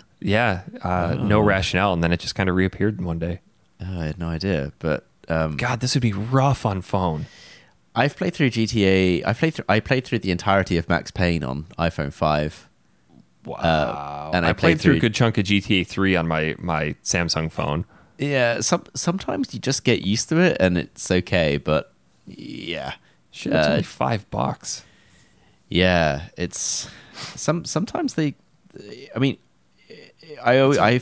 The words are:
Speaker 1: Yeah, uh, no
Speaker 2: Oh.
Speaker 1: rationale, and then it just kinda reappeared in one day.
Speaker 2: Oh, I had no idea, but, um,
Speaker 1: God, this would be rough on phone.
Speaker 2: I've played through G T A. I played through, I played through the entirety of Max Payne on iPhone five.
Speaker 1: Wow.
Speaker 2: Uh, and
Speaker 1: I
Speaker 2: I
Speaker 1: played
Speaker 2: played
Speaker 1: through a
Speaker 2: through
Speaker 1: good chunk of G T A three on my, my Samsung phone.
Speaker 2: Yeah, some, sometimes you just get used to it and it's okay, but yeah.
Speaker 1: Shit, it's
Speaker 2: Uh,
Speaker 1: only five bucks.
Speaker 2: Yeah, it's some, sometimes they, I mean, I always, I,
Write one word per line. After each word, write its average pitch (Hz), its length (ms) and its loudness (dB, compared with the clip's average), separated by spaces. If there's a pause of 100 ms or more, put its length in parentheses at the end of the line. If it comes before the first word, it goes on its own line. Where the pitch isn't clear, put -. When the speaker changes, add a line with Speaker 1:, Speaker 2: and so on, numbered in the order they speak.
(200)
Speaker 1:
Yeah, 104 420 2 (220)
uh, 90 360 0
no 104 180 2
Speaker 2:
Oh. 107 40 6
Speaker 1:
rationale, 95 520 2
and 85 100 2
then 85 80 2
it 85 80 2
just - 160 -8
kinda 92 160 0
reappeared 95 480 0
in 90 60 -6
one 85 140 -4
day. 85 220 -4 (380)
Speaker 2:
Oh, 90 220 -8
I 80 60 -2
had 78 120 -6
no 85 80 -4
idea, 82 520 -2
but, 76 260 -2 (240)
um, 80 260 0
Speaker 1:
God, 120 260 -2
this 127 140 0
would 135 60 2
be 117 120 2
rough 127 520 2
on 98 160 -2
phone. 90 460 -2 (680)
Speaker 2:
I've 135 220 2
played 185 160 -4
through 139 160 2
G 113 180 0
T 104 180 2
A. 92 380 4
I 104 100 0
played 160 200 0
through, - 160 -10
I 107 100 4
played 131 240 0
through 117 160 -4
the 95 120 -2
entirety 92 460 2
of 80 120 -2
Max - 220 0
Payne 87 320 0
on 69 240 -6 (120)
iPhone 80 320 -2
five. 76 560 -2 (800)
Speaker 1:
Wow. 69 120 -12
Speaker 2:
Uh, 73 760 -2
and 87 100 0
Speaker 1:
I - 40 2
Speaker 2:
I - 40 2
Speaker 1:
played - 40 -4
Speaker 2:
played 160 240 2
Speaker 1:
through 175 120 6
a - 20 4
Speaker 2:
through - 60 0
Speaker 1:
good 113 140 2
chunk 113 220 2
of 101 80 0
G 101 160 2
T 95 200 2
A - 20 -4
three 95 320 2
on 82 120 2
my, 78 320 -2
my 78 440 -2
Samsung 80 480 -2
phone. 80 340 -2 (320)
Speaker 2:
Yeah, 127 440 0
some, - 220 0 (120)
sometimes - 580 -4
you 120 60 -8
just - 240 -2
get 117 180 2
used 101 280 -2
to 156 100 2
it 180 200 4
and 90 180 4
it's - 320 -4
okay, 87 480 2
but 76 340 -2 (360)
yeah. - 680 -10 (400)
Speaker 1:
Shit, - 200 -4
it's 78 140 4
Speaker 2:
Uh, 73 40 4
Speaker 1:
only 73 120 0
five 120 460 -4
bucks. - 540 -4 (840)
Speaker 2:
Yeah, 85 540 2 (140)
it's - 520 -6 (460)
some, 165 300 -4
sometimes - 500 -4
they, 151 200 -2 (800)
I 117 40 -2
mean, 131 180 2 (1080)
I 127 160 6
always, 135 180 6
I, 110 240 4